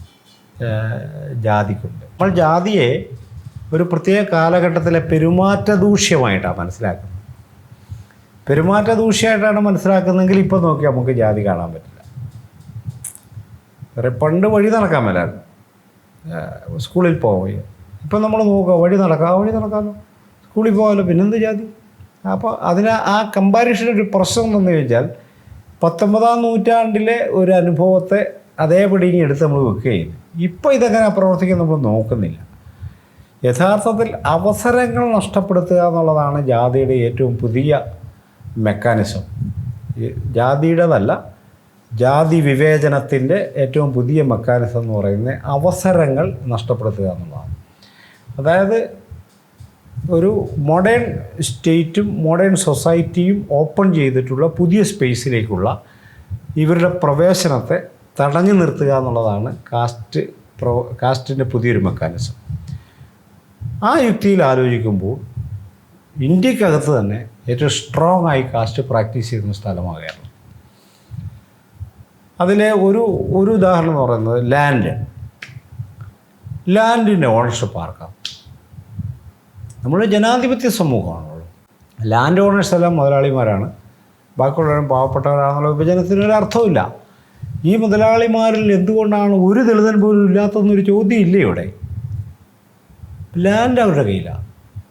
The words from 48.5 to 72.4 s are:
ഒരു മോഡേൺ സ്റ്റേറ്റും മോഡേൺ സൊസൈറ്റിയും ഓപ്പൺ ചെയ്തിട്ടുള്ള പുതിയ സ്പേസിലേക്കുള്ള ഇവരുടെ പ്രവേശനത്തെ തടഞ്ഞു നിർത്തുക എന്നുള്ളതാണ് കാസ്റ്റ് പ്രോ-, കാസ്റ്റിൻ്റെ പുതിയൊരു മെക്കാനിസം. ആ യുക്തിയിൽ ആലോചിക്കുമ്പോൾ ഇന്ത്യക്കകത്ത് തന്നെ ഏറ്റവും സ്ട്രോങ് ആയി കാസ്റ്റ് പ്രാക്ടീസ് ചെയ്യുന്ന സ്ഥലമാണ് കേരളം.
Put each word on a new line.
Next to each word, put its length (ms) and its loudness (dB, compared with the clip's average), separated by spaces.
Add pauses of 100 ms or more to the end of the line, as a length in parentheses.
ഒരു 140 4 (380)
മോഡേൺ 360 2 (440)
സ്റ്റേറ്റും 600 0 (180)
മോഡേൺ 280 4 (120)
സൊസൈറ്റിയും 720 0 (220)
ഓപ്പൺ 280 0 (100)
ചെയ്തിട്ടുള്ള 480 0 (140)
പുതിയ 220 4 (100)
സ്പേസിലേക്കുള്ള 760 -2 (960)
ഇവരുടെ 280 2 (120)
പ്രവേശനത്തെ 720 0 (420)
തടഞ്ഞു 400 2
നിർത്തുക 400 0
എന്നുള്ളതാണ് 500 -2 (220)
കാസ്റ്റ് 500 -4 (380)
പ്രോ-, 280 -2 (140)
കാസ്റ്റിൻ്റെ 520 -2
പുതിയൊരു 340 0
മെക്കാനിസം. 480 -6 (1500)
ആ 20 4 (140)
യുക്തിയിൽ 360 2 (100)
ആലോചിക്കുമ്പോൾ 640 0 (1120)
ഇന്ത്യക്കകത്ത് 680 2
തന്നെ 220 -2 (320)
ഏറ്റവും 280 0
സ്ട്രോങ് 520 0
ആയി 120 0 (100)
കാസ്റ്റ് 380 -2
പ്രാക്ടീസ് 400 -2
ചെയ്യുന്ന 300 -4
സ്ഥലമാണ് 440 -6
കേരളം. 260 -16 (2000)